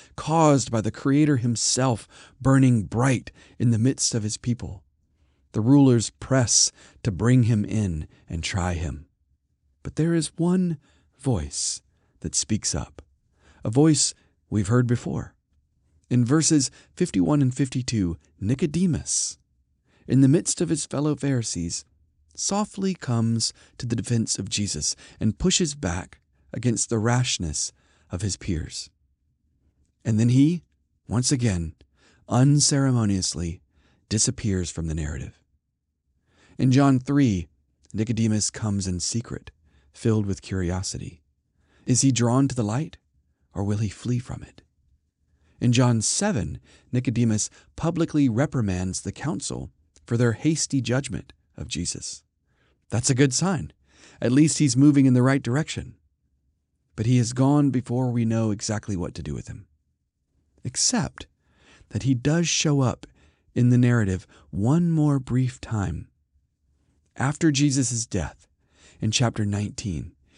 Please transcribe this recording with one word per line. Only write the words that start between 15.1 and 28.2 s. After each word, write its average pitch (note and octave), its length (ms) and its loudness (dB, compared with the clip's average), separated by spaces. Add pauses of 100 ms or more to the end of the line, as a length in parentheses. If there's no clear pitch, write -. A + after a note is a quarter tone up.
In B2 160 2
verses C#3+ 440 2 (260)
fifty-one F3 460 2
and B2+ 140 0
fifty-two, A#2+ 600 -2 (220)
Nicodemus, C#3+ 1000 -2 (680)
in B2+ 140 4
the C#3 60 6
midst - 340 2
of E3+ 80 -2
his D#3+ 160 -4
fellow D3 300 -2
Pharisees, A#2 720 -4 (480)
softly G3 600 -4
comes A#2 580 -2 (260)
to - 80 -10
the A#2 100 -4
defense A2+ 440 -2
of G2 100 -8
Jesus - 460 -4 (240)
and A2 180 -2
pushes E3+ 380 0
back F#2 460 -6 (320)
against A#2 360 -2
the A2+ 100 0
rashness A#2 720 -2 (400)
of F2+ 100 -6